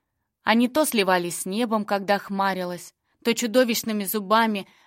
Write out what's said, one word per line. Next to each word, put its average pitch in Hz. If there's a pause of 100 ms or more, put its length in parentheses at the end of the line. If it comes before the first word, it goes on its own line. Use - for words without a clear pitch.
(420)
Они 233
то 302
сливались 185
с -
небом, 208
когда 202
хмарилось, 185 (320)
то 233
чудовищными 226
зубами 208 (200)